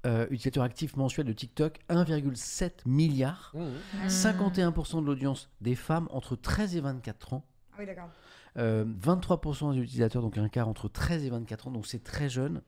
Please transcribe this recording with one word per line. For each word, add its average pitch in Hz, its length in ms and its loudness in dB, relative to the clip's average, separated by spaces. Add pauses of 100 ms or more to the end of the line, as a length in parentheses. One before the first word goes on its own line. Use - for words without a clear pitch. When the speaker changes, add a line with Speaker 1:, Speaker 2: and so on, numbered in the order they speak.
Speaker 1:
euh, 117 260 4
utilisateurs 131 340 0
actifs 143 320 -4
mensuels 135 300 0
de 110 60 0
TikTok, 151 460 -2 (100)
un 170 140 6
virgule 143 340 2
sept - 500 -6
milliard. 139 680 2
Speaker 2:
Mmh. 156 60 -6 (440)
Speaker 3:
Mmh. 190 40 0
Speaker 1:
Cinquante 185 500 2
et 185 40 4
un 170 100 4
pour 160 160 -2
cent 165 120 0
de 147 60 0
l'audience 139 420 0 (120)
des 120 160 2
femmes 165 340 0
entre 127 240 -4
treize 196 400 0
et 165 60 0
vingt-quatre 131 540 -6
ans. 143 120 -8 (260)
Speaker 4:
Ah - 60 -20
oui, 202 80 -10
d'accord. 180 220 -14 (500)
Speaker 1:
Euh, 110 260 2 (140)
vingt-trois 170 420 2
pour 151 140 -2
cent 147 180 0
des 131 60 2
utilisateurs, 120 420 2
donc 113 180 -2
un 107 100 2
quart 120 200 0
entre 107 200 -4
treize 160 360 0
et 131 60 -2
vingt-quatre 117 380 -6
ans, - 20 -8
donc 113 160 -6
c'est 117 160 -8
très 143 260 -4
jeune. 135 400 -2